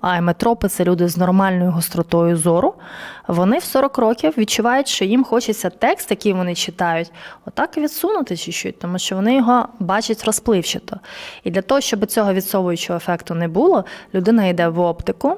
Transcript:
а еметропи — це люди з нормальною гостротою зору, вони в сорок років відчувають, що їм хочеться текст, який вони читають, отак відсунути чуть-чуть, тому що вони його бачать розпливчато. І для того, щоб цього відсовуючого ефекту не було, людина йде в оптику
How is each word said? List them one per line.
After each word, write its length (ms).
а 160
еметропи — 520
це 160
люди 240
з 80
нормальною 540
гостротою 680
зору, 380
вони 300
в 40
сорок 360
років 400
відчувають, 500
що 160
їм 200
хочеться 460
текст, 400
який 220
вони 220
читають, 580
отак 320
відсунути 600
чуть-чуть, 420
тому 200
що 180
вони 200
його 320
бачать 460
розпливчато. 720
І 60
для 120
того, 180
щоб 260
цього 260
відсовуючого 640
ефекту 380
не 140
було, 360
людина 320
йде 220
в 120
оптику 580